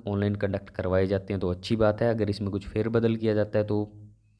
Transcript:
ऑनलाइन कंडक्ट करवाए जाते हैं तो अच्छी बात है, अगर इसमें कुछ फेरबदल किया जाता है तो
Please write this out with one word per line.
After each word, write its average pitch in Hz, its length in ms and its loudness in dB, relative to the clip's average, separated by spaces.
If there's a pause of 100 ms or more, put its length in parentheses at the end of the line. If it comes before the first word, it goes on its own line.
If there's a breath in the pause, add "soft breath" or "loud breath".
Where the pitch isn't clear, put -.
ऑनलाइन 104 280 0
कंडक्ट 98 340 -2
करवाए 95 380 2
जाते 95 260 -2
हैं 98 60 -2
तो 92 100 0
अच्छी 92 260 -2
बात 107 260 4
है, 117 80 2
अगर 110 200 0
इसमें 101 220 -4
कुछ 101 160 -6
फेरबदल 113 480 0
किया 110 180 0
जाता 107 260 0
है 107 60 2
तो 104 260 -2 (480)